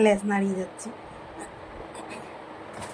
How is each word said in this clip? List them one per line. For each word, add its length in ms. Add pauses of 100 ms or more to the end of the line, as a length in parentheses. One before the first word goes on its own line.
ল্যাজ 160 (100)
নাড়িয়ে 300
যাচ্ছে। 280 (2000)